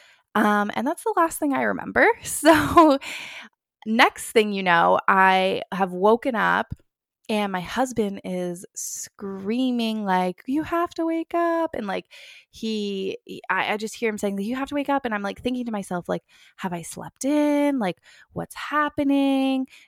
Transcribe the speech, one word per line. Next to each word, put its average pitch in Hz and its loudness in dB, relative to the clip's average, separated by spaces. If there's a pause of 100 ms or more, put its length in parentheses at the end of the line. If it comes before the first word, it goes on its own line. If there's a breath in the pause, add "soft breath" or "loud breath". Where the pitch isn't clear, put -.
(360 soft breath)
Um, 208 2
and 220 -4
that's 330 -4
the 440 -2
last 330 0
thing 285 -2
I 262 -2
remember. 104 0 (100)
<laughs> - -20
So 302 6 (840 loud breath)
next 240 2
thing 214 4
you 196 -2
know, 180 4
I 190 4 (100)
have 185 -2
woken 220 2
up 185 0 (560)
and 208 -2
my 185 -4
husband 220 -2
is 180 -6 (100)
screaming, 220 -4
like, 185 0
"You 294 -2
have 339 -2
to 330 -4
wake 330 -4
up." 330 0
And, 208 -6
like, 185 -6 (440 loud breath)
he, 208 -4
he, - -16
I, 185 0
I 214 -2
just 214 -8
hear 233 -2
him 214 -4
saying, 196 -4
"You 214 -4
have 269 -4
to 285 -6
wake 285 -2
up." 277 0
And 226 -4
I'm, 202 -6
like, 196 -8
thinking 247 -4
to 233 -6
myself, 190 -4
like, 175 -4 (340 soft breath)
"Have 180 -6
I 170 -6
slept - -14
in? 285 2
Like, 185 -2 (360 soft breath)
what's 170 -8
happening? 277 0 (200 loud breath)